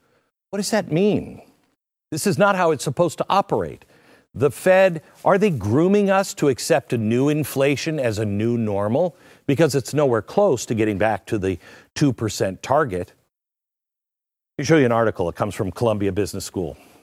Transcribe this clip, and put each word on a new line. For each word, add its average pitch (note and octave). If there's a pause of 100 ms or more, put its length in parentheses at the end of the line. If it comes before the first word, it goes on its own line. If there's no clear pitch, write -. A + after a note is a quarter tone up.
(520)
What G3
does G#3
that G3+
mean? F3+ (720)
This D#3
is D3+
not G3+
how F3+
it's D3
supposed E3
to -
operate. A2 (480)
The C3+
Fed, F#3 (200)
are F#3+
they G3
grooming D#3+
us F#3+
to D3
accept C#3
a B2+
new A#2+
inflation D3+
as A#2
a A2
new G#2+
normal? A2 (300)
Because C#3+
it's -
nowhere C3
close G3
to -
getting G#2+
back G#2
to A#2
the F#2+ (340)
two C#3+
percent G#2
target. B2 (1400)
Let D3
me -
show D#3+
you C3+
an A#2
article. A2
It D#2+
comes G#2+
from G2+
Columbia G#2
Business F#2+
School. D#2+ (260)